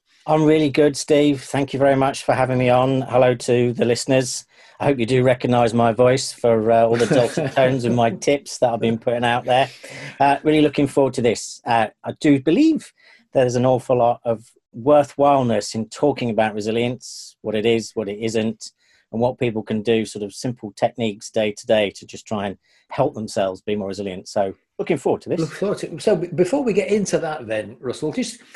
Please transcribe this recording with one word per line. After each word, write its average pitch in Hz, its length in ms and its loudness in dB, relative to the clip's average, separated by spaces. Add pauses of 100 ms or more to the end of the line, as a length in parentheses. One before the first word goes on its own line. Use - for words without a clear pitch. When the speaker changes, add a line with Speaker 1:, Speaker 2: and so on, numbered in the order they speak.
(260)
Speaker 1:
I'm 156 180 2
really 151 260 4
good, 147 260 2
Steve. 147 460 2
Thank 135 320 -4
you 131 40 -4
very 139 160 4
much 135 300 0
for - 80 0
having 127 240 0
me 127 140 2
on. 131 320 2
Hello 127 320 2
to 120 400 0
the - 100 -2
listeners. 127 600 0 (320)
I - 80 -4
hope 139 120 0
you 117 60 -2
do 127 180 2
recognise 123 520 2
my 117 180 2
voice 127 400 2
for, 113 400 2
uh, 113 140 6
all 117 100 2
the 120 80 2
dulcet 135 480 0
Speaker 2:
<laughs> - 20 -20
Speaker 1:
tones 131 300 2
and 120 100 0
my 117 180 2
tips - 480 -4
that 123 120 2
I've 117 80 -4
been 113 180 0
putting 120 260 -2
out 120 200 0
there. 127 240 2 (500)
Uh, 139 240 4
really 151 200 4
looking 147 240 2
forward 135 280 0
to 131 60 -4
this. - 460 -2
Uh, 113 220 2 (140)
I 123 100 -8
do 143 280 2
believe 269 540 0 (400)
there's 123 220 2
an 123 100 2
awful 127 320 0
lot 120 260 2
of 117 260 -4 (240)
worthwhileness 135 1000 2
in 110 160 -6
talking 131 400 -2
about 110 240 0
resilience, 110 880 -6
what 107 120 -4
it 107 120 -2
is, 113 280 0
what 107 140 -6
it 104 160 -8
isn't, 110 480 -4 (400)
and 113 80 -4
what 123 180 -2
people 110 260 -4
can 107 180 -4
do, 113 220 0
sort 101 180 -10
of 101 100 -8
simple 120 440 -10
techniques 113 560 -4
day 107 180 -2
to - 160 -14
day 107 240 2
to - 160 -18
just - 180 -20
try 104 220 -6
and 98 100 -8 (340)
help 131 240 -2
themselves 101 460 -4
be 107 140 -6
more 101 140 -6
resilient. 98 400 -10
So 98 260 -2 (240)
looking 185 200 -2
forward 156 240 -2
to - 60 -14
this. 143 120 -4
Speaker 2:
Look 160 100 -4
forward 190 280 -6
to - 140 -12
it. 156 80 -12
So 208 140 2
b-, 170 140 -2
before 180 340 0
we 240 100 0
get 196 200 -2
into 202 260 0
that 151 300 -8
then, 107 320 -6
Russell, 127 320 -6
just, - 280 -6 (140)